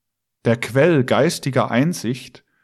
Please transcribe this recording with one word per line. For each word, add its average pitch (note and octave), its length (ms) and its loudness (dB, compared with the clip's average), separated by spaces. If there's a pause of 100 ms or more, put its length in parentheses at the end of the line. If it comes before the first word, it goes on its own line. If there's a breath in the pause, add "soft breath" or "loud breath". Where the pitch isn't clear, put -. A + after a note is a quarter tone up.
(440)
Der A#2 120 2
Quell C3+ 480 2
geistiger B2+ 640 0
Einsicht B2+ 720 -4 (220)